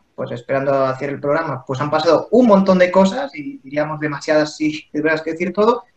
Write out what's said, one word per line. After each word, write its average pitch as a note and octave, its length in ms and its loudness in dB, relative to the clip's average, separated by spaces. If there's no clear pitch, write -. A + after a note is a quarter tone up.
pues B2 140 -8
esperando C3+ 420 -4
a C3+ 200 0
hacer C#3 180 -6
el C#3 100 -8
programa, D3 460 -4
pues C3 160 -6
han D3 80 -4
pasado D#3 400 2
un B3 160 6
montón F#3+ 320 6
de F3+ 140 4
cosas, F#3+ 420 2
y C#3 240 -12
diríamos D3 420 -6
demasiadas D3+ 560 -2
si D3+ 360 -4
tuvieras D#3 320 -2
que E3 80 -6
decir F3 200 -6
todo, A3+ 340 0